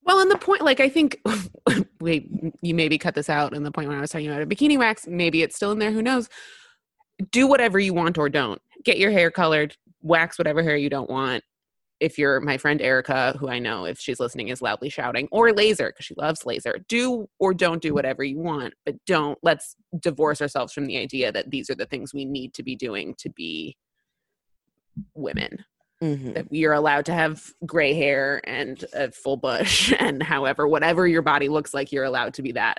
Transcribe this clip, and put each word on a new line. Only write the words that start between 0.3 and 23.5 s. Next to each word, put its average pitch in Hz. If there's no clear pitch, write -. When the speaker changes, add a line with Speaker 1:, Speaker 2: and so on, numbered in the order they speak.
Speaker 1:
the 403
point, -
like, 277
I 269
think, 294
<laughs> -
we, 165
you 170
maybe 160
cut 165
this 147
out 147
in 147
the 147
point 147
when 143
I 139
was 151
talking 151
about 147
a 151
bikini 277
wax, 226
maybe 170
it's -
still 208
in 214
there, 214
who 220
knows? 247
Do 254
whatever 247
you 196
want 170
or 147
don't. 131
Get 180
your 196
hair 175
colored, 156
wax 165
whatever 156
hair 151
you 143
don't 139
want. 127
If 156
you're 139
my 139
friend 147
Erica, 131
who 135
I 123
know, 107
if 87
she's 127
listening, 120
is 127
loudly 113
shouting, 131
or 226
laser, 208
'cause -
she -
loves 156
laser. -
Do 240
or 190
don't 170
do 151
whatever 135
you 139
want, 156
but 147
don't, 151
let's 165
divorce 151
ourselves 139
from 143
the 131
idea 123
that 117
these 135
are 135
the -
things 135
we 139
need 131
to -
be 127
doing 101
to -
be 80